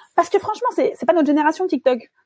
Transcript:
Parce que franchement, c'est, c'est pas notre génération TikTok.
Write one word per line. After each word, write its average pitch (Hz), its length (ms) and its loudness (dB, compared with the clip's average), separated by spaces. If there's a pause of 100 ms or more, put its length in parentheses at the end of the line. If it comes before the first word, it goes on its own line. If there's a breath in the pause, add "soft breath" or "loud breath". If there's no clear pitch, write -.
(160 loud breath)
Parce 339 120 2
que 392 100 2
franchement, 427 360 -4
c'est, - 220 0
c'est 247 100 -10
pas 339 80 4
notre 311 120 2
génération 302 400 0
TikTok. 254 440 -2 (160)